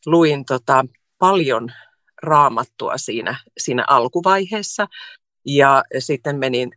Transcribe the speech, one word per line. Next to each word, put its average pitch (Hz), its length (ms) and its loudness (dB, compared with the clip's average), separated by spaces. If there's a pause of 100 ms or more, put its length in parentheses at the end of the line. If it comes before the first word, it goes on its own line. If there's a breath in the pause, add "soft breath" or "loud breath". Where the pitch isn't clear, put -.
luin 151 380 2
tota, 131 400 0 (340)
paljon 151 540 0 (500 soft breath)
Raamattua 139 760 0
siinä, 110 400 -8 (200)
siinä 127 300 -4
alkuvaiheessa. 190 960 0 (600 loud breath)
Ja 139 360 4 (160)
sitten 143 380 -6
menin 127 400 -4